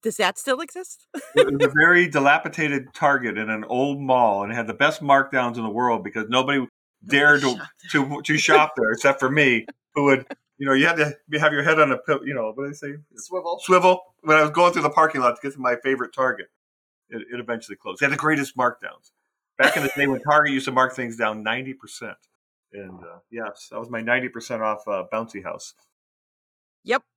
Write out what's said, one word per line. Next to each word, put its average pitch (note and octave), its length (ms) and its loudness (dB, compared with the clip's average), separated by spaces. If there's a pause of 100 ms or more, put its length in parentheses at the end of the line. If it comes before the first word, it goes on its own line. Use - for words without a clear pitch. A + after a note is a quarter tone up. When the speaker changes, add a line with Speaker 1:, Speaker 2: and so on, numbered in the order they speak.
Speaker 1:
Does A3 140 -4
that G3 220 0
still C4 220 -2
exist? - 500 -14
<laughs> - 60 -14 (180)
Speaker 2:
It - 180 6
was C#3+ 140 2
a C#3 80 0
very F3 340 4
dilapidated D3 840 0
Target B2+ 440 0
in A2 120 -4
an A2 140 -4
old C#3 360 -2
mall, B2 420 2
and G#2 100 -6
it - 20 -8
had A#2 120 -4
the A2+ 80 -8
best D3+ 280 0
markdowns C3+ 540 2
in A#2+ 60 -6
the A2 80 -4
world A#2 340 0
because G#2+ 240 -8
nobody C3 380 0 (380)
Speaker 3:
Nobody C3 140 2
Speaker 2:
dared D3 220 6
to, C3+ 100 0
Speaker 3:
shop A2+ 80 -6 (340)
there. C#3+ 120 2
Speaker 2:
to, C#3+ 180 -8
to D3+ 160 0
shop D3+ 380 4
there A2+ 160 0
except C3+ 260 2
for C3 100 -2
me, C3 380 2 (280)
who D3 100 -2
would, C3+ 200 4 (340)
you C#3 100 -6
know, C3+ 40 2
you C3+ 140 4
had E3+ 120 2
to D3 180 0 (120)
be, D3+ 100 -6
have D3+ 140 2
your D3 120 -2
head D#3 160 2
on D3 100 6
a B2 80 -2
pi-, D3+ 260 -2
you C3+ 80 -6
know, A2 220 -4
what C3+ 100 -8
do C#3+ 40 -8
they C#3+ 60 -12
say? C#3+ 200 -12 (220)
Speaker 3:
Swivel. F3 460 -8
Speaker 2:
Swivel. F3+ 380 4 (200)
When D#3 160 2
I D#3 60 6
was D3+ 100 0
going F3 200 6
through E3+ 100 -2
the D3 80 2
parking D#3 300 2
lot A#2+ 140 2
to - 80 -16
get C#3 120 -6
to C#3 60 -18
my B2 220 0
favorite B2+ 320 -2
Target, B2 320 -2 (640)
it, A2+ 120 -12 (100)
it A#2+ 80 -10
eventually A2+ 360 -10
closed. F#2+ 240 -14
They C#3 60 2
had C3+ 60 0
the D3 60 -4
greatest C#3+ 380 -2
markdowns. - 540 -6 (480)
Back C#3 180 4
in D#3 60 -2
the C3+ 140 0
day C#3+ 100 2
when C3+ 160 -2
Target D3 300 2
used C3 140 -2
to C#3 60 -6
mark B2+ 220 0
things A#2 220 -8
down A2 260 -2
ninety B2+ 320 -6
percent. G#2+ 420 -16 (560)
And, F#2 300 -16
uh, E2+ 160 -20 (120)
yes, A2 420 -14
that A2 80 -12
was A#2+ 100 -14
my A#2 100 -8
ninety B2 280 -2
percent A#2 340 -8
off, G#2+ 240 -4
uh, G2 160 -4 (100)
bouncy A2 300 -8
house. - 320 -12 (1120)
Speaker 1:
Yep. B3 180 -2 (140)